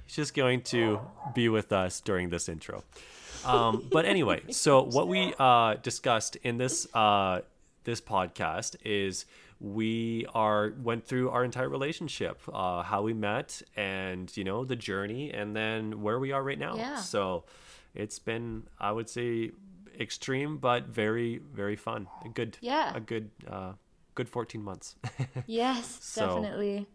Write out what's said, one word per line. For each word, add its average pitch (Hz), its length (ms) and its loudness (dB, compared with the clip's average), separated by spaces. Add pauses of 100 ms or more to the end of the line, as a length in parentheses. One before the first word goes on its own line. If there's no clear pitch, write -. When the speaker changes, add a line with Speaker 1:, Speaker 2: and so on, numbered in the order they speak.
Speaker 1:
He's - 80 -16
just 147 200 -2
going 127 280 4
to 113 380 2 (340)
be 120 140 4
with 110 240 4
us 92 280 2
during 90 300 0
this 85 180 -4
intro. - 360 -8 (600)
Um, 117 460 4
but 165 140 6
anyway, 170 360 4 (100)
so 139 340 8
what 139 240 4
we, 185 280 2
uh, 117 460 8
discussed - 540 0
in 120 220 -2
this, 127 360 0
uh, 101 460 6 (420)
this 117 180 -4
podcast 92 840 -2
is 98 420 -2 (320)
we 113 760 -2
are, 107 480 2
went 117 240 -2
through 127 260 0
our 123 140 2
entire 123 240 -2
relationship, 139 720 -4 (120)
uh, 90 300 -2
how 101 200 0
we 110 100 0
met 110 480 -4 (140)
and, 95 600 -4
you 98 80 -4
know, 104 200 -2
the 127 120 -4
journey 110 560 -6
and 104 240 -6
then 110 460 -4
where 110 180 2
we 135 100 -2
are 139 120 0
right 139 160 -4
now. 143 180 -4
Speaker 2:
Yeah. 247 240 -6
Speaker 1:
So 98 440 -2 (520)
it's - 240 -8
been, 113 480 -6 (100)
I 101 140 -2
would 113 160 -4
say, 117 420 -2 (480)
extreme, 135 600 -4
but 123 280 2
very, 117 520 0 (140)
very 104 220 -2
fun. 110 320 -8 (180)
A 117 40 -10
good, 117 320 -6
Speaker 2:
Yeah. 254 360 -2
Speaker 1:
a 113 40 -6
good, 110 300 -6 (200)
uh, 95 220 -8 (420)
good 123 140 -4
fourteen 113 360 -6
months. 95 320 -10 (260)
<laughs> 127 240 -6
Speaker 2:
Yes, 240 540 -2
Speaker 1:
So, 214 260 -4
Speaker 2:
definitely. 202 680 -2